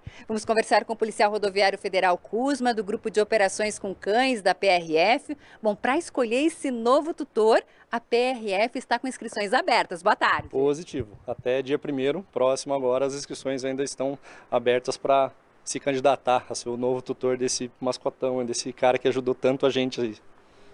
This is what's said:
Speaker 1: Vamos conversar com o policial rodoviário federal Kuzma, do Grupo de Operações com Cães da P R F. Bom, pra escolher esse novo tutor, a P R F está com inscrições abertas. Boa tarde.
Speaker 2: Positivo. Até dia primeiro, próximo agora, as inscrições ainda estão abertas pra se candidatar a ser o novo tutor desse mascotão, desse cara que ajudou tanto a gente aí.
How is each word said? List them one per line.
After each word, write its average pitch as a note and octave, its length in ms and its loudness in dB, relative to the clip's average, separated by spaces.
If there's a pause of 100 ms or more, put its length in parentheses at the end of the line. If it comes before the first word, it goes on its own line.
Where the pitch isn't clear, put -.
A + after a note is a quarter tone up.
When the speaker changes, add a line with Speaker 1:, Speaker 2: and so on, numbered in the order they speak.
(280)
Speaker 1:
Vamos A3 160 -4
conversar A3 420 2
com - 80 -8
o - 20 -6
policial G#3+ 340 0
rodoviário G3 480 0
federal F#3 400 2
Kuzma, B3 560 0
do G#3+ 100 -4
Grupo A3 280 -6
de G#3 100 4
Operações G#3 560 0
com G3 160 -6
Cães A#3 480 0
da F3+ 140 2
P - 100 -2
R E3+ 320 4
F. A#3+ 400 2 (240)
Bom, G#3+ 140 0
pra B3+ 240 0
escolher B3 460 0
esse D#4+ 260 -2
novo C4 420 2
tutor, A#3 500 2 (280)
a A#3 80 -4
P - 180 -2
R A#3+ 340 -2
F A3 280 0
está A#3+ 180 -2
com C4 100 -8
inscrições A3 460 -6
abertas. A#3 480 0
Boa G#3+ 140 2
tarde. F#3 340 0
Speaker 2:
Positivo. C#3 640 -2 (120)
Até B2 340 -2
dia C3+ 160 -2
primeiro, C#3+ 560 -4
próximo C3 400 0
agora, C3 320 0
as C3+ 80 -4
inscrições C3+ 500 -8
ainda C3 200 -4
estão C#3 340 -6 (320)
abertas B2 480 0
pra C3+ 340 2 (320)
se - 160 -8
candidatar C3 720 0
a A#2 60 -8
ser - 140 -8
o A#2+ 60 -4
novo B2+ 280 -2
tutor B2+ 340 -2
desse B2+ 320 -4 (100)
mascotão, B2+ 640 -2
desse A#2+ 300 -6
cara B2+ 240 2
que - 100 -2
ajudou B2+ 280 0
tanto C3+ 320 2
a - 20 2
gente C3 320 -2
aí. A2 140 -4 (580)